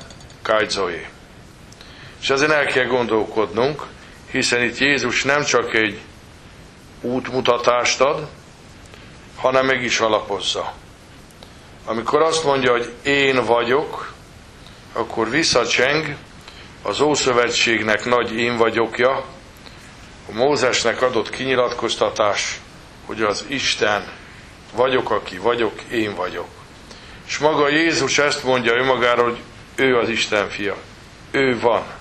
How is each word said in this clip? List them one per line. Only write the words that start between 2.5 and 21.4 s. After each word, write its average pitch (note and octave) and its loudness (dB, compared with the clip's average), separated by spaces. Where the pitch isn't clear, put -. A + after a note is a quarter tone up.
el D3 2
kell B2+ 0
gondolkodnunk, A2+ 0
hiszen A#2+ 0
itt A#2 -2
Jézus B2+ 0
nem C#3+ 2
csak A#2 0
egy G#2+ 0
útmutatást B2 0
ad, D3+ 2
hanem C3 2
meg C3 2
is A2 -2
alapozza. G2+ -2
Amikor A2+ -2
azt D#3+ 2
mondja, C3+ 2
hogy A#2+ 0
„Én C3+ 2
vagyok”, A#2 0
akkor A2+ -4
visszacseng C#3+ 2
az G#2 -4
Ószövetségnek A#2+ 2
nagy A#2 0
„Én A#2+ 0
vagyokja”, A#2 2
a G#2 -12
Mózesnek A#2 2
adott A2+ 0
kinyilatkoztatás, A#2 0